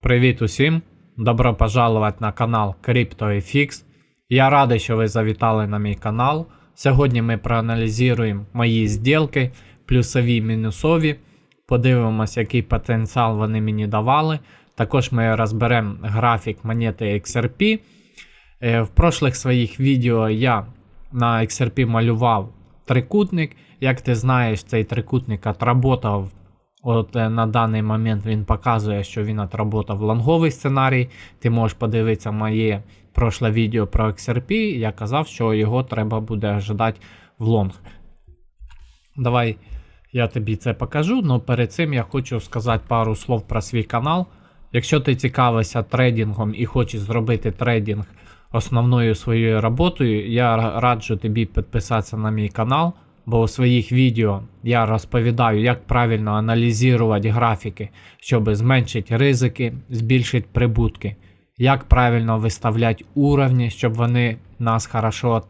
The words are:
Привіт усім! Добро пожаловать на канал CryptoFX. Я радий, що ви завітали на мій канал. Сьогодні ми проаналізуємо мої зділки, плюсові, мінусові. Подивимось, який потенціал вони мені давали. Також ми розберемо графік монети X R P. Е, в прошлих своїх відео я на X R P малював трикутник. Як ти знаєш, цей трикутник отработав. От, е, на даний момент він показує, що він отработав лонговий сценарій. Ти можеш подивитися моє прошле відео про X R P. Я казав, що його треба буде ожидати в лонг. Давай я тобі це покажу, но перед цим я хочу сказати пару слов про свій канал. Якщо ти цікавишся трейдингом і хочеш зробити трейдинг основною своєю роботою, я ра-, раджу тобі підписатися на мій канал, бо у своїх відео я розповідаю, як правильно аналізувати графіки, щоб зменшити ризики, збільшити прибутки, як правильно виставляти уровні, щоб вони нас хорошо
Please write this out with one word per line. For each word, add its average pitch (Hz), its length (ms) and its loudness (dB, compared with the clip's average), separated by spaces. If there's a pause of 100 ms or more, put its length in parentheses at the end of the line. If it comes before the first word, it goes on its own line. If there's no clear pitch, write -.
Привіт 123 400 2
усім! 151 400 0 (340)
Добро 117 380 2
пожаловать 110 680 2
на 107 120 -4
канал 110 500 -2
CryptoFX. 120 1000 -2 (440)
Я 131 220 4
радий, 131 280 4
що 113 180 -2
ви 110 120 0
завітали 110 580 0
на 104 120 -4
мій 104 160 -2
канал. 131 520 -2 (280)
Сьогодні 131 480 2
ми 117 160 0
проаналізуємо 113 1120 0
мої 113 360 2
зділки, 131 600 0 (360)
плюсові, 120 540 2
мінусові. 113 760 0 (520)
Подивимось, 117 680 2
який 117 260 -2
потенціал 113 760 -2
вони 107 220 0
мені 107 260 -2
давали. 135 520 0 (360)
Також 127 380 0
ми 113 240 2
розберемо 110 640 0
графік 113 640 -2
монети 113 400 -2
X 104 380 -2
R 123 60 0
P. 214 320 0 (800)
Е, 117 220 2
в 104 60 -2
прошлих 151 480 2
своїх 127 440 -2
відео 120 500 2
я 110 360 0 (460)
на 120 280 2
X 113 220 -2
R 117 80 0
P 127 160 0
малював 113 680 0 (320)
трикутник. 160 720 0 (240)
Як 131 200 0
ти 127 140 0
знаєш, 120 480 0
цей 113 220 -2
трикутник 113 640 -4
отработав. 117 840 0 (520)
От, 117 340 -2
е, 113 120 0
на 113 180 0
даний 110 360 0
момент 110 440 -2
він 107 180 -2
показує, 107 600 -2
що 107 200 -6
він 107 140 -4
отработав 104 600 -4
лонговий 120 500 0
сценарій. 131 580 0 (300)
Ти 120 120 0
можеш 113 280 0
подивитися 110 520 -2
моє 107 520 -2 (300)
прошле 113 380 0
відео 110 360 0
про 131 220 0
X - 260 -6
R 123 160 -6
P. - 20 0 (260)
Я 110 140 -4
казав, 131 340 -4
що 113 280 -2
його 110 300 0
треба 110 360 -4
буде 107 360 -4
ожидати 107 440 -2 (380)
в 110 80 -4
лонг. 104 260 2 (1400)
Давай 120 400 0 (560)
я 120 160 0
тобі 110 280 -4
це 117 180 -4
покажу, 160 480 -2
но 131 180 2
перед 120 320 0
цим 156 220 -2
я 120 80 0
хочу 131 380 -4
сказати 113 480 -4
пару 113 260 0
слов 113 340 -4
про 113 120 -2
свій 110 240 -4
канал. 151 420 -2 (460)
Якщо 131 280 0
ти 131 160 0
цікавишся 120 680 0
трейдингом 113 720 0
і 117 100 -2
хочеш 120 340 -2
зробити 110 500 -2
трейдинг 107 540 -2 (480)
основною 120 640 2
своєю 113 460 0
роботою, 117 720 0
я 117 240 2
ра-, 113 240 -2
раджу 117 360 0
тобі 110 300 -2
підписатися 113 680 -4
на 107 140 -2
мій 107 180 -2
канал, 139 440 -2 (340)
бо 113 140 2
у 113 80 2
своїх 123 440 2
відео 113 500 2 (200)
я 117 240 2
розповідаю, 113 720 0
як 123 260 0
правильно 113 440 0
аналізувати 113 1000 2
графіки, 107 580 -2 (280)
щоб 110 380 0
зменшити 120 600 0
ризики, 127 580 0 (140)
збільшити 120 640 0
прибутки, 113 640 0 (420)
як 131 260 2
правильно 117 540 4
виставляти 113 680 0 (100)
уровні, 135 560 2
щоб 113 240 -2
вони 120 420 0 (220)
нас 113 280 0
хорошо 113 640 -2